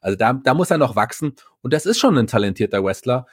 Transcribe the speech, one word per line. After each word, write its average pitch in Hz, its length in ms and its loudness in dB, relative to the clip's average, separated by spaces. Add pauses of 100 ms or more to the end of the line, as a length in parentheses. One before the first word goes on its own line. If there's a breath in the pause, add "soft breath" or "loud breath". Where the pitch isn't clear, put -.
Also 95 160 -2
da, 113 160 2
da 135 200 0
muss 170 180 0
er 170 60 2
noch 135 180 0
wachsen. 117 400 -4 (260 soft breath)
Und 127 100 -8
das 151 140 0
ist 226 140 0
schon 214 180 4
ein 113 100 4
talentierter 101 560 0
Wrestler, 123 500 -2